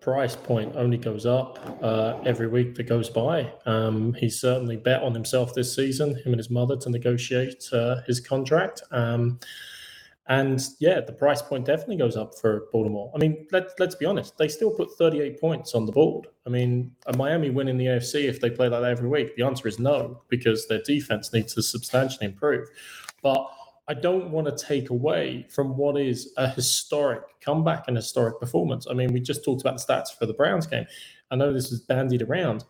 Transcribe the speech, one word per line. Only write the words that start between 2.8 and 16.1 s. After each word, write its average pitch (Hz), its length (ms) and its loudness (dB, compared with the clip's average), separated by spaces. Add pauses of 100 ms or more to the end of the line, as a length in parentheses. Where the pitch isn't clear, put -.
goes 117 260 0
by. 131 420 0 (140)
Um, 110 480 2
he 120 160 0
certainly 123 460 0
bet 127 260 2
on 131 100 0
himself 120 400 0
this 123 220 -2
season, 135 400 0
him 123 180 -2
and 113 60 2
his 110 100 -8
mother, 123 280 0
to 127 140 -6
negotiate, 123 840 -2
uh, 120 240 2 (100)
his 123 140 0
contract. 139 640 0 (100)
Um, 120 480 0 (880)
and 135 320 4 (200)
yeah, 160 200 6
the - 120 -8
price 139 280 2
point 127 260 -6
definitely 160 320 0
goes 117 180 2
up 107 180 -6
for 107 380 0
Baltimore. 107 420 -2
I 151 40 -4
mean, 156 340 2
let, 185 260 -2
let's 180 160 0
be - 120 -4
honest, - 300 -4
they 156 120 2
still 214 240 0
put 180 260 -4
thirty-eight 147 420 2
points - 320 -2
on 110 140 0
the 107 60 -4
board. 151 340 4 (200)